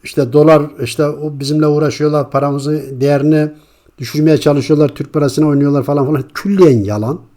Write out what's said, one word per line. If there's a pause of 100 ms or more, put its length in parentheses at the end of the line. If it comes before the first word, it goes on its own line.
işte
dolar, (100)
işte
o
bizimle
uğraşıyorlar,
paramızın
değerini (460)
düşürmeye
çalışıyorlar,
Türk
parasına
oynuyorlar
falan
falan.
Külliyen
yalan. (140)